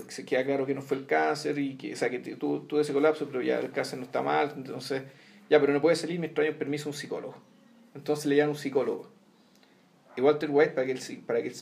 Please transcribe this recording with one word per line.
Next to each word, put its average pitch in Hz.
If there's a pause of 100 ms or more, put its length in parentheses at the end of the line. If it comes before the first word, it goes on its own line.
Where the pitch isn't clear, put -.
(100)
se -
queda 127
claro 135
que 135
no 135
fue 139
el 135
cáncer 147
y 135
que, -
o -
sea, 120
que 123
t-, 120
tuvo, 143
tuvo 147
ese 147
colapso, 151
pero 127
ya 127
el 127
cáncer 131
no 131
está 131
mal, 147
entonces, 131 (460)
ya, 151
pero 139
no 143
puede 165
salir, 170
me 160
extraño 151
un 147
permiso 147
a 143
un -
psicólogo. - (640)
Entonces 147
le 143
llaman 147
un 147
psicólogo. 131 (1040)
Y 127
Walter 147
White, 151
para 131
que, 131
el 127
si-, 123
para 117
que, 123